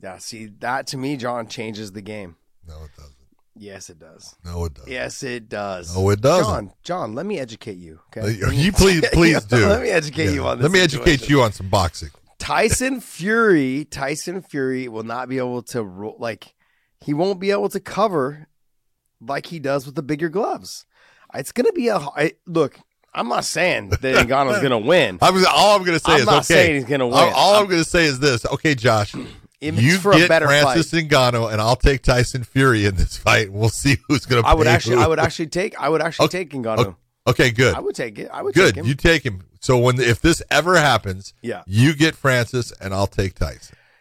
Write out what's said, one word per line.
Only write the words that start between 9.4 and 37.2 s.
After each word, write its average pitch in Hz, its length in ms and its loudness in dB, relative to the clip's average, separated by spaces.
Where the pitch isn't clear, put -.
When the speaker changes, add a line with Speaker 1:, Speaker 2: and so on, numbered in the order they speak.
Speaker 1:
you. 123 80 4
Speaker 2:
do. 196 80 4
Speaker 1:
Let 220 160 2
me 240 80 -2
educate 156 340 -2
Speaker 2:
Yeah. - 60 0
Speaker 1:
you 131 160 -2
on 127 100 -2
this 123 60 -2
Speaker 2:
Let 160 80 2
me 185 100 4
educate 147 380 2
Speaker 1:
situation. - 100 -10
Speaker 2:
you 143 140 4
on 107 100 2
some 95 160 -10
boxing. 87 400 -2
Speaker 1:
Tyson 226 640 -2
Fury, 160 840 0
Tyson 151 560 -8
Fury 131 460 -6
will 110 160 -10
not 123 260 -8
be 131 80 -6
able 123 240 -6
to 117 220 -8
ro-, 98 340 -12
like, 117 380 -10
he 147 140 -6
won't 180 260 -2
be 196 120 -2
able 202 180 -2
to 190 100 -6
cover 156 680 -4
like 139 260 -8
he 165 120 -12
does 135 260 -4
with 139 100 -14
the 156 80 -6
bigger 147 240 -4
gloves. 202 580 -6
It's - 200 -10
gonna 330 180 0
be 269 160 -2
a, 214 100 0
I, 147 360 -4
look, 160 320 -2
I'm 226 160 -6
not - 160 -2
saying 143 440 -2
that 98 120 -4
Speaker 2:
<laughs> - 0 -
Speaker 1:
Ngannou's 131 600 2
gonna 131 160 0
win. 113 440 2
Speaker 2:
I'm, 185 280 4
all 190 280 4
I'm 185 80 -2
gonna 165 140 0
say 143 120 0
Speaker 1:
I'm 151 80 6
Speaker 2:
is, 233 60 2
Speaker 1:
not 208 100 4
Speaker 2:
okay. 151 80 2
Speaker 1:
saying 160 320 4
he's 135 100 -4
gonna 131 220 -2
win. 120 80 -2
Speaker 2:
All, 180 180 4
all 180 220 4
I'm 208 80 6
Speaker 1:
I'm 160 60 -4
Speaker 2:
gonna 160 160 0
say 175 200 0
is 135 140 -2
this. 131 260 0
Okay, 143 300 -2
Josh, 110 400 0
Speaker 1:
It's 151 200 -4
Speaker 2:
you 165 160 4
Speaker 1:
for 196 140 2
a 170 60 6
Speaker 2:
get 175 100 6
Speaker 1:
better 160 200 4
Speaker 2:
Francis 143 440 2
Speaker 1:
fight. 160 180 -2
Speaker 2:
Ngannou, 123 420 2
and 107 100 -2
I'll 113 160 2
take 139 260 2
Tyson 123 400 0
Fury 123 420 2
in 98 120 0
this - 200 0
fight. 110 360 0
We'll 107 160 0
see 139 280 0
who's 147 160 0
gonna 120 200 2
Speaker 1:
I 151 80 4
would 156 140 2
Speaker 2:
pay 160 60 4
Speaker 1:
actually, 120 240 0
Speaker 2:
who. - 60 4
Speaker 1:
I 160 40 2
would 160 120 0
actually 160 280 -2
take, 185 320 -6
I 135 80 -4
would 156 140 0
actually 156 240 -2
Speaker 2:
Okay. 175 140 -2
Speaker 1:
take 156 120 -10
Ngannou. 110 440 -4